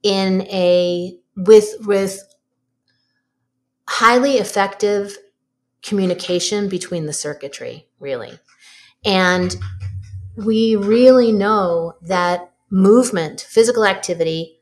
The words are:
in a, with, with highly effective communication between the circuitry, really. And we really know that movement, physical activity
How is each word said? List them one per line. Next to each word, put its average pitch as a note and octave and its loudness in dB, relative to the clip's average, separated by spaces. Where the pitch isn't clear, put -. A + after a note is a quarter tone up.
in F#3+ 0
a, F3+ -2
with, G#3 6
with G3 -4
highly B3 2
effective G3+ -2
communication F#3+ -2
between F3+ -6
the D3 -8
circuitry, C#3 -12
really. B2 -10
And F#3 0
we A3 0
really A#3 4
know F#3+ 0
that F3+ -2
movement, G3 2
physical A3+ 2
activity E3 -4